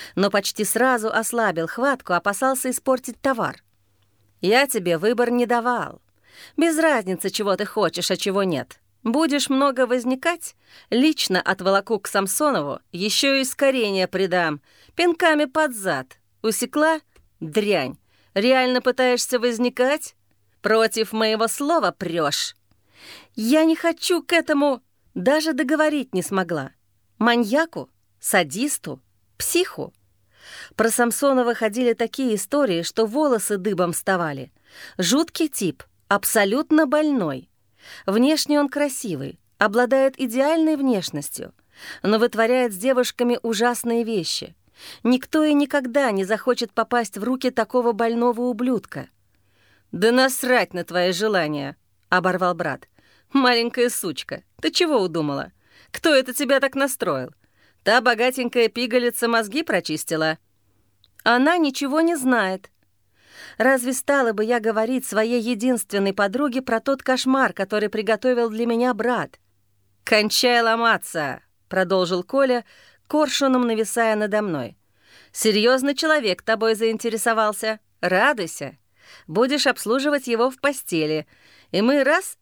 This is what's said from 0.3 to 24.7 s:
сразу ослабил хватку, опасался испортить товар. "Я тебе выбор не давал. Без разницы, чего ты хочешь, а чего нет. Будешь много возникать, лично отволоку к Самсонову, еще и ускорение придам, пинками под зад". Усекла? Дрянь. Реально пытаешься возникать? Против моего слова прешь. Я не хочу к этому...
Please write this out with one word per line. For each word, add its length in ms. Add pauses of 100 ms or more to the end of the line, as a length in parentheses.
сразу 460
ослабил 580
хватку, 460
опасался 560
испортить 500
товар. 440 (800)
"Я 260
тебе 300
выбор 340
не 140
давал. 560 (540)
Без 220
разницы, 520
чего 260
ты 100
хочешь, 460
а 60
чего 260
нет. 360 (240)
Будешь 460
много 380
возникать, 680 (340)
лично 520
отволоку 580
к 80
Самсонову, 720 (120)
еще 440
и 60
ускорение 640
придам, 540 (340)
пинками 500
под 300
зад". 440 (220)
Усекла? 600 (380)
Дрянь. 580 (360)
Реально 480
пытаешься 580
возникать? 760 (460)
Против 520
моего 340
слова 440
прешь. 640 (800)
Я 280
не 120
хочу 460
к 120
этому... 480 (320)